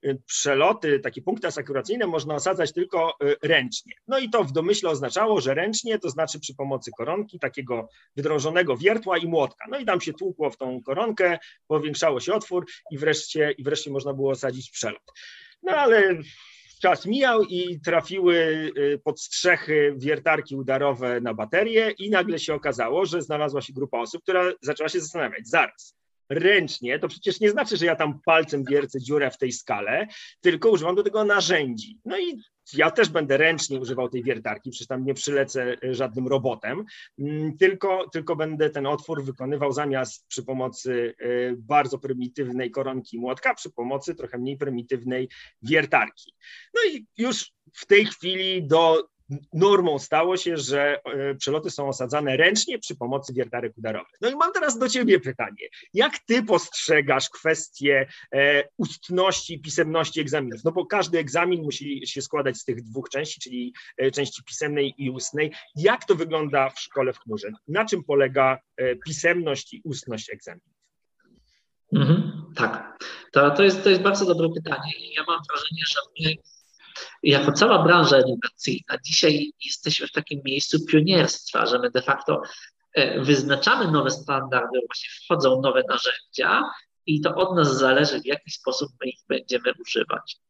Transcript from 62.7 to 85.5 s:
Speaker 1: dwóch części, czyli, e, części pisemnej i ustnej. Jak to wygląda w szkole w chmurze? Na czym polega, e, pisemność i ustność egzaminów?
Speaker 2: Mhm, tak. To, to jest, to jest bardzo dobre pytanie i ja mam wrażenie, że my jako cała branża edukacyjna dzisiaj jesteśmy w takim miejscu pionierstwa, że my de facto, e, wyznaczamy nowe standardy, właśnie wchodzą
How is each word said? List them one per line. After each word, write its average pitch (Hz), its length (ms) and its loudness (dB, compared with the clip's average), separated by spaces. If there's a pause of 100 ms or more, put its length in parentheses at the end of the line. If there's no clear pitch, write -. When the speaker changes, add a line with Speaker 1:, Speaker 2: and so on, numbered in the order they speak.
Speaker 1:
dwóch 117 260 -10
części, 151 320 -8
czyli, 123 340 -10 (220)
e, 131 140 2
części 139 340 -6
pisemnej 147 540 -2
i 139 120 -4
ustnej. 147 420 -4 (240)
Jak 202 280 2
to 196 100 2
wygląda 151 560 0
w - 100 -16
szkole 131 320 -2
w - 60 -10
chmurze? 104 300 -8 (200)
Na 196 160 0
czym 190 200 -2
polega, 135 540 2 (180)
e, 127 200 0
pisemność 160 800 -2
i - 100 -18
ustność 117 460 -10
egzaminów? - 440 -18 (1200)
Speaker 2:
Mhm, - 640 2
tak. - 420 -4 (340)
To, 143 180 8
to 196 120 4
jest, 190 220 4
to 202 60 8
jest 185 120 6
bardzo 196 240 2
dobre 165 280 2
pytanie 151 440 -6
i - 140 -16
ja 156 160 -2
mam 165 200 -2
wrażenie, 151 380 -6
że 143 140 -2 (200)
my 160 140 0 (880)
jako 143 300 6
cała 202 300 6
branża 160 340 8
edukacyjna 127 880 0
dzisiaj 151 480 2 (120)
jesteśmy - 420 -4
w - 60 -12
takim 151 320 -6
miejscu 139 420 -2
pionierstwa, 156 800 2
że 120 120 2
my 123 120 0
de 127 120 0
facto, - 400 -2 (520)
e, 147 260 2
wyznaczamy 147 720 2
nowe 135 180 4
standardy, 131 800 -2
właśnie - 200 -10 (160)
wchodzą 135 360 4